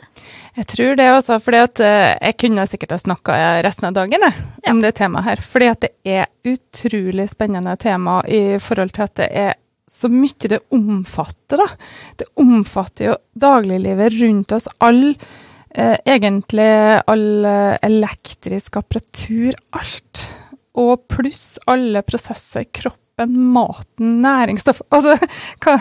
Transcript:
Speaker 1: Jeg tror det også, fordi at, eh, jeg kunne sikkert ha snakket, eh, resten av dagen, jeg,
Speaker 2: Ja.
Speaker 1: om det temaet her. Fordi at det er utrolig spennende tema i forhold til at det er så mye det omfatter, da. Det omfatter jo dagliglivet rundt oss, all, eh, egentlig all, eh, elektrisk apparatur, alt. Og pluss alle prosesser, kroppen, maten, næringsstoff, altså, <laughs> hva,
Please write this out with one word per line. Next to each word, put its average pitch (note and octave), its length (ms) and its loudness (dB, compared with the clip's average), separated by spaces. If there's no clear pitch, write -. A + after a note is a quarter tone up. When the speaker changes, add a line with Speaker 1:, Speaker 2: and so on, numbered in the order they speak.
Speaker 1:
Jeg A#3 120 -8
tror C4 320 0
det C4 80 6
også, B3+ 320 4
fordi A#3 240 2
at, A#3+ 240 0
eh, G#3 300 4
jeg - 220 -4
kunne A3 280 0
sikkert - 300 -8
ha - 20 -6
snakket, - 380 -4
eh, E3+ 260 0
resten F#3+ 240 -4
av F#3 80 -4
dagen, A3 320 0
jeg, - 140 -2
Speaker 2:
Ja. E4+ 80 0
Speaker 1:
om A3+ 100 4
det A3 140 0
temaet F#3+ 280 -2
her. G#3+ 220 -4
Fordi B3 240 2
at - 160 -2
det - 140 -8
er F#3+ 260 -2
utrolig G#3 920 -4
spennende F#3 480 -4
tema F3+ 460 -2
i G3+ 340 0
forhold F#3+ 340 -4
til G#3+ 140 -4
at - 80 -12
det - 180 -2
er G3+ 220 -2
så - 220 -2
mye B3+ 400 0
det G#3+ 80 0
omfatter, G#3 920 -2
da. G#4 60 0
Det - 160 -10
omfatter A3+ 720 0
jo A3+ 100 0
dagliglivet G#3 800 2
rundt G#3+ 320 2
oss, A3 160 -4
all, B3 340 4
eh, A3+ 320 0
egentlig G#3+ 640 0
all, G#3+ 240 0
eh, G3+ 380 0
elektrisk G#3 1000 -4
apparatur, A3+ 720 -4
alt. - 580 -12
Og A#3+ 340 0
pluss - 640 -6
alle A#3+ 340 0
prosesser, - 640 -8
kroppen, - 720 -6
maten, A#3 640 -2
næringsstoff, B3 680 2
altså, D4 240 4
<laughs> - 240 -18
hva, C#4+ 180 4